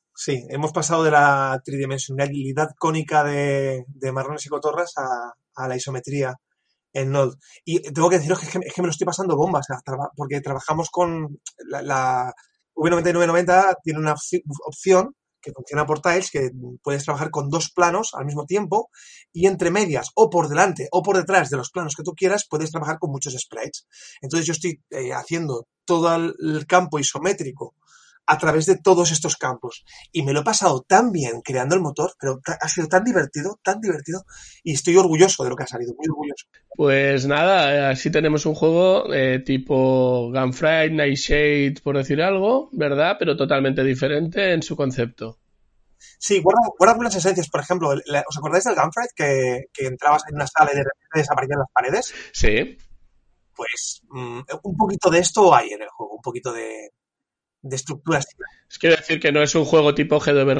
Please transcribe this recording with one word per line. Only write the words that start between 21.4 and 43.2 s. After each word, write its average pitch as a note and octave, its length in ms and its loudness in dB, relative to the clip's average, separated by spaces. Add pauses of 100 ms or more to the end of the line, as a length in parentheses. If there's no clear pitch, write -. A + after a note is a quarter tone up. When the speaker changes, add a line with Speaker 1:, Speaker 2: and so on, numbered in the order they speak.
Speaker 1:
de C#3+ 60 -4
los B2+ 140 -6
planos E3 260 -8
que D#3 80 -14
tú E3 100 -6
quieras, F#3+ 360 -2
puedes D#3 220 -4
trabajar D#3 280 -6
con D#3 120 -4
muchos C3+ 220 -8
sprites. - 540 -12 (340)
Entonces D3+ 260 -4
yo E3 40 -2
estoy, D#3+ 380 -6
eh, C3 240 -8
haciendo C3 540 -6 (180)
todo E3+ 280 2
el, E3 260 -2
el D#3 260 -4
campo E3+ 340 -2
isométrico D3+ 760 -6 (540)
a D3+ 80 4
través D#3 280 0
de F#3 120 4
todos E3+ 360 4
estos D3+ 240 -4
campos. B2 480 -8 (260)
Y D#3+ 120 -4
me C#3 100 -2
lo D3 80 0
he - 20 -8
pasado F3+ 380 2
tan G#3+ 320 4
bien B2 280 -2
creando C3 340 -2
el F#3+ 60 2
motor, D#3 380 -4
pero C3+ 240 -4
ta-, - 160 -8
ha D3+ 80 -4
sido D#3+ 200 -4
tan F#3 180 4
divertido, F3+ 580 -2
tan G3 160 -2
divertido, F3 460 -6 (380)
y D#3+ 100 -4
estoy E3+ 240 4
orgulloso F3+ 480 6
de B2 40 -2
lo B2 60 -6
que C3 80 -8
ha - 40 -10
salido, A#2+ 300 -10
muy D#3+ 120 -4
orgulloso. - 360 -8 (300)
Speaker 2:
Pues C#3 500 2
nada, C#3+ 640 4
así C3 220 -2
tenemos D3+ 340 2
un D#3 80 0
juego, E3+ 600 4
eh, C3 320 2
tipo C3 840 2
Gunfight, D#3 600 2
Nightshade, D3 880 2
por C#3+ 140 -2
decir C#3 260 0
algo, G3 520 2
¿verdad? D3+ 440 0
Pero D#3 200 0